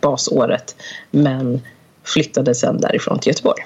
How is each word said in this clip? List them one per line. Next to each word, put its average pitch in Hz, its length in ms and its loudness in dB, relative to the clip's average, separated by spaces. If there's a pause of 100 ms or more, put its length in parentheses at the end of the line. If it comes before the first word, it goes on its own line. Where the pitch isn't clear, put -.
basåret, - 760 0 (340)
men 131 500 2 (440)
flyttade 135 500 0
sen - 260 0
därifrån - 380 0
till - 120 0
Göteborg. - 360 0